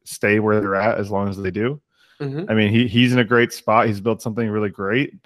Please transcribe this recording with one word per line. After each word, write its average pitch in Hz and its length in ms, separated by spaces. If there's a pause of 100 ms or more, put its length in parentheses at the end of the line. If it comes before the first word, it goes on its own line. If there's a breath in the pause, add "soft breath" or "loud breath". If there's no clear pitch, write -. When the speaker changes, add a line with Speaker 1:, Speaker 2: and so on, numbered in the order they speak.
Speaker 1:
stay 107 340
where 107 220
they're 98 140
at 104 240
as 101 120
long 101 200
as 95 80
they 95 120
do. 117 300 (400 soft breath)
Speaker 2:
Mm-hmm. 135 300
Speaker 1:
I 110 40
mean, 107 160
he, 117 180
he's 123 260
in 123 60
a 113 40
great 117 300
spot. 110 320
He's 101 160
built 110 180
something 113 300
really 107 180
great, 101 460 (120)